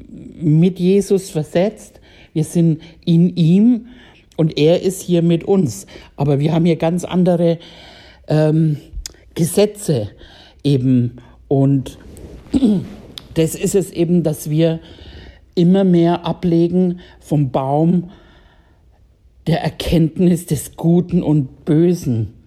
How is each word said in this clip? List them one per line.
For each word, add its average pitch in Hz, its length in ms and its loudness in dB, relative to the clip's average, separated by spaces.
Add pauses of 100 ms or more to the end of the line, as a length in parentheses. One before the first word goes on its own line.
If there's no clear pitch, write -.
(420)
mit 170 360 2
Jesus 190 520 0
versetzt, 175 680 -4 (320)
wir 156 120 -2
sind 165 380 0 (220)
in 175 320 2
ihm 196 500 2 (500)
und 156 220 -2
er 160 240 4
ist 185 180 -4
hier 170 220 0
mit 170 220 0
uns. 185 420 -2 (300)
Aber 143 240 0
wir 156 120 0
haben 165 120 0
hier 170 120 2
ganz 165 280 -4
andere, 170 540 0 (680)
ähm, 156 500 2 (560)
Gesetze 165 760 -2 (540)
eben. 127 540 0 (320)
Und 135 500 0 (540)
<clears throat> 277 60 0 (760)
das 160 200 0
ist 185 200 -4
es 190 160 0
eben, 170 320 0
dass 151 280 -4
wir 165 300 0 (760)
immer 190 300 4
mehr 175 420 2
ablegen 175 760 0 (200)
vom 147 300 -2
Baum 160 600 0 (1400)
der 160 160 0
Erkenntnis 170 840 0
des - 300 -6
Guten 175 460 0
und 151 420 -2
Bösen, 151 720 0 (120)